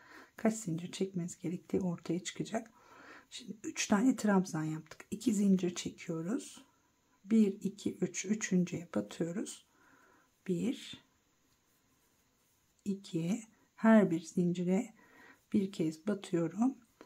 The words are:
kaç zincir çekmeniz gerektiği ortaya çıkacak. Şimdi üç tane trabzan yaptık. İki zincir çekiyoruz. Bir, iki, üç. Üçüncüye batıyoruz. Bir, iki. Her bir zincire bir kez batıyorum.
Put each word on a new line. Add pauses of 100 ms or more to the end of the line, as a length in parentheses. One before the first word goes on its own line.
(360)
kaç
zincir
çekmeniz
gerektiği
ortaya
çıkacak. (600)
Şimdi
üç
tane
trabzan
yaptık.
İki
zincir
çekiyoruz. (600)
Bir,
iki,
üç.
Üçüncüye
batıyoruz. (800)
Bir, (1800)
iki. (320)
Her
bir
zincire (580)
bir
kez
batıyorum. (280)